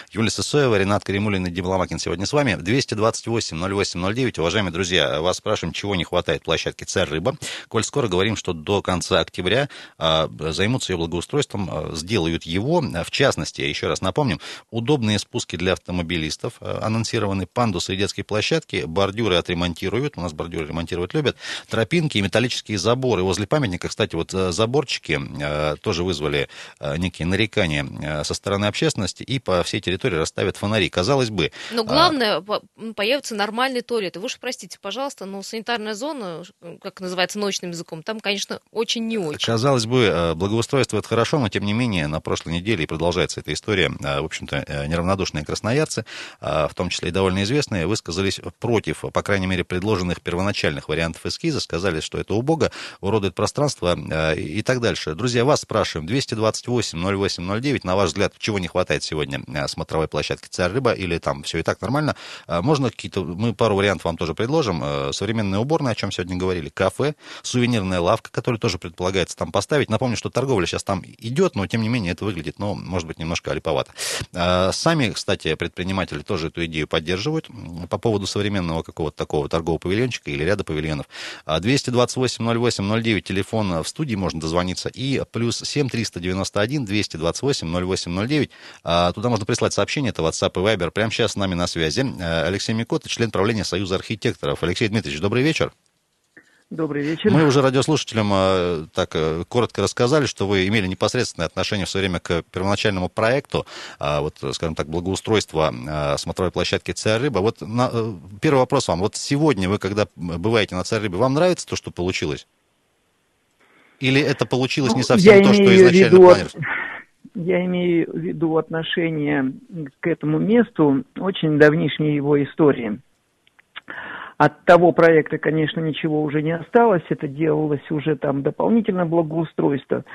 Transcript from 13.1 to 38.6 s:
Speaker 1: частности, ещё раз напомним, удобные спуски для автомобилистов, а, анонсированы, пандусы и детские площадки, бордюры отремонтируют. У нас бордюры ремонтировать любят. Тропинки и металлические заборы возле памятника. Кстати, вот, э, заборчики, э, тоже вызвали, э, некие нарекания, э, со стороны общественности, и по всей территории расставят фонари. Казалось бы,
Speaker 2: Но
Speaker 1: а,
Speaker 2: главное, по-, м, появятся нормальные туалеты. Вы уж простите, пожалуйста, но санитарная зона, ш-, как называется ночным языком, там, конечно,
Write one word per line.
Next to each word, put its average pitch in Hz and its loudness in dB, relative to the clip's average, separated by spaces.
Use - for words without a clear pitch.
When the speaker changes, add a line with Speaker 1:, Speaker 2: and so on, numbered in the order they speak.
Speaker 1:
частности, 107 0
ещё 73 -4
раз 76 -2
напомним, 95 0
удобные 117 0
спуски - -6
для 90 0
автомобилистов, 85 -4
а, 98 -6
анонсированы, 107 -2
пандусы 98 0
и - -2
детские 98 -2
площадки, 104 -2
бордюры 98 2
отремонтируют. 90 -2
У - -8
нас 85 -4
бордюры 82 -6
ремонтировать 82 -4
любят. 143 0
Тропинки 127 0
и 98 2
металлические 107 -2
заборы 113 2
возле 95 0
памятника. 104 -2
Кстати, - -2
вот, 82 -4
э, 92 0
заборчики, 113 -2
э, 76 -2
тоже 87 -2
вызвали, 73 -2
э, 71 -4
некие 87 -4
нарекания, 85 0
э, 73 -4
со - -4
стороны 101 -2
общественности, 107 -2
и 131 -6
по 92 0
всей - -4
территории 90 -2
расставят 85 -2
фонари. 101 0
Казалось 117 0
бы, 90 -2
Speaker 2:
Но 233 -2
Speaker 1:
а, - -4
Speaker 2:
главное, 247 2
по-, 196 -4
м, 220 -12
появятся 240 -2
нормальные 233 -2
туалеты. 202 -4
Вы 214 -8
уж - -8
простите, 240 -10
пожалуйста, 220 -8
но 196 -10
санитарная 220 -6
зона, 202 -8
ш-, 190 -20
как - -14
называется 185 -4
ночным 196 -4
языком, 165 -10
там, 220 -8
конечно, 196 -6